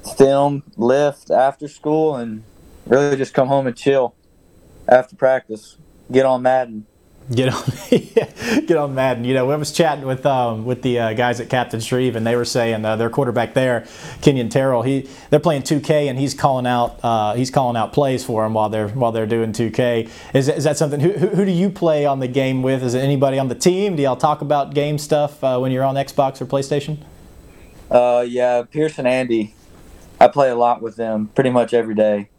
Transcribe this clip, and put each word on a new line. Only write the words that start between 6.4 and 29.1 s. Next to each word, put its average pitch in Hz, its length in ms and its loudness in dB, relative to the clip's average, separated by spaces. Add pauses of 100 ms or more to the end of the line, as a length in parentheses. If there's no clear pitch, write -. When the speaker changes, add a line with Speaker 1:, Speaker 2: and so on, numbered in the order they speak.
Speaker 1:
Madden. 123 440 0 (460)
Speaker 2:
Get 127 220 2
on, - 80 -8 (160)
<laughs> - 140 -6
yeah, - 760 0
get 170 100 2
on 143 200 -2
Madden. 127 280 0
You 127 100 0
know, 127 180 0
I - 20 2
was 151 160 -4
chatting 147 340 0
with, 131 220 -4
um, 120 380 0
with 123 180 -6
the, 120 160 0
uh, 113 140 -2
guys 120 260 0
at 117 100 -10
Captain 120 300 -2
Shreve, 123 380 -2
and 113 100 -2
they 117 80 0
were 120 120 0
saying, 113 380 -2
uh, 107 120 -2
their 113 140 -2
quarterback 120 440 -2
there, 123 320 0 (340)
Kenyon 127 280 2
Terrell, 131 340 2
he, 131 260 -2 (200)
they're 151 100 4
playing 147 240 0
two 151 160 0
K, 147 300 0
and 127 100 -4
he's 135 160 -2
calling 131 320 0
out, 120 380 0
uh, 110 300 0
he's 123 160 -2
calling 123 260 0
out 110 160 -2
plays 131 320 0
for 110 200 -2
'em 110 100 -2
while 107 140 0
they're, 107 200 -2
while 117 240 -2
they're 113 160 -2
doing 113 240 0
two 113 180 -2
K. 117 380 0 (260)
Is, 135 140 2
is 151 160 -2
that 151 120 0
something? 147 220 -2
Who, 165 140 2
who, 175 160 0
who - 160 0
do 196 80 0
you 180 180 2
play 156 340 0
on 139 140 0
the 131 80 -4
game 131 360 0
with? 131 200 0
Is 120 120 -2
it 131 100 0
anybody 139 340 2
on 131 80 -2
the 123 80 -4
team? 185 400 0
Do 147 80 -2
y'all 131 140 0
talk 151 240 0
about 143 340 -2
game 147 240 -2
stuff, 147 460 -2
uh, 131 160 0
when 131 100 -2
you're 131 140 0
on 135 100 0
Xbox 135 460 -2
or 131 60 -6
PlayStation? 143 500 -2 (960)
Speaker 1:
Uh, 123 340 4
yeah, 123 420 0
Pierce 151 300 -4
and 135 80 -2
Andy. 120 480 -2 (640)